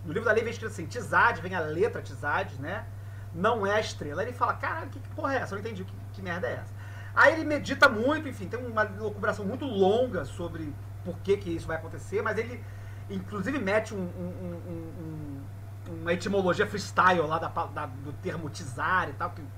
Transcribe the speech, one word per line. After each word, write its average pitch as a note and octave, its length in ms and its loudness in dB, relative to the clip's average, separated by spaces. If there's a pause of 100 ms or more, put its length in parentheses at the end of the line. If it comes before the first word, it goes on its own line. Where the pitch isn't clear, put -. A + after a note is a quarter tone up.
No D#3 80 -4
livro A3 140 0
da A3 60 8
lei A3+ 100 6
vem A3+ 100 -2
escrito G#3+ 180 -6
assim, E3+ 160 -6
Tizad, F#3+ 540 4
vem F#3 140 -4
a F3 60 0
letra E3 420 0
Tizad, D3 560 -2
né? E3 280 -6 (480)
Não G3+ 320 4
é G3+ 100 4
a A3 40 4
estrela. D#3+ 420 -2
Aí A3+ 60 -2
ele B3 80 -6
fala, - 180 8
"Caralho, D4 360 -2
que, - 80 -10
que - 120 -10
porra C#4 240 0
é - 40 4
essa? - 160 -2
Eu G3+ 60 -4
não - 60 -4
entendi, F#3+ 180 -6
que, - 80 -10 (220)
que F#3+ 80 -10
merda F3 260 -2
é G#2+ 60 -2
essa?" - 180 -8 (420)
Aí C#4 180 10
ele D#4+ 120 2
medita C#4+ 440 6
muito, C4+ 400 2
enfim, G#3 180 -8
tem A3+ 140 -4
uma A3 240 2
elucubração G3+ 600 -2
muito B3+ 200 -2
longa G3+ 640 4
sobre D#3+ 460 -6 (320)
por E3+ 160 -6
que G3 180 4
que F3+ 120 -4
isso D#3+ 160 -2
vai D#3+ 100 -2
acontecer, E3 460 -4
mas A3 160 0
ele, A#3 240 -4 (460)
inclusive, G3 500 -2
mete G#3 360 0
um, G3 40 -4
um, F#3 60 -2
um, F3 680 -6
um, D#3+ 1200 -8
um, - 0 - (100)
uma E3+ 100 2
etimologia F#3+ 560 2
freestyle F#3 540 4
lá D#3 180 0
da E3 100 -2
pa-, E3 160 -2
da, D3+ 200 -6
do C#3 280 -8
termo E3 340 -6
tizar D#3 600 0
e C#3+ 60 -6
tal, E3+ 160 -4
que, E3 120 -10 (160)